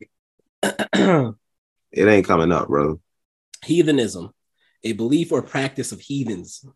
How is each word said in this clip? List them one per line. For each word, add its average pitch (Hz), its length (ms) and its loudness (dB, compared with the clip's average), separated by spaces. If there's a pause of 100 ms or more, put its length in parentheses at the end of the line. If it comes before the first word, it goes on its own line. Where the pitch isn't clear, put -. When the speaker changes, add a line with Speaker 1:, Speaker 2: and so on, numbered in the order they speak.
(640)
Speaker 1:
<clears throat> 165 720 0 (580)
Speaker 2:
It 98 140 2
ain't 101 180 6
coming 85 280 4
up, - 160 -2
bro. 73 320 -2 (640)
Speaker 1:
Heathenism, 135 640 0 (500)
a 113 120 -6
belief 135 400 -2
or 127 80 0
practice 135 500 -6
of 98 80 -14
heathens, 113 640 -8 (120)